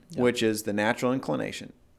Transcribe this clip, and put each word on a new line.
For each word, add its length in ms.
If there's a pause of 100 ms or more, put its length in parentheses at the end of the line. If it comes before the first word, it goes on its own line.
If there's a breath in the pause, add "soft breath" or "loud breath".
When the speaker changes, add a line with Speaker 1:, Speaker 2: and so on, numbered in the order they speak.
(120)
Speaker 1:
Yeah. 120
Speaker 2:
which 180
is 220
the 100
natural 380
inclination, 640 (260)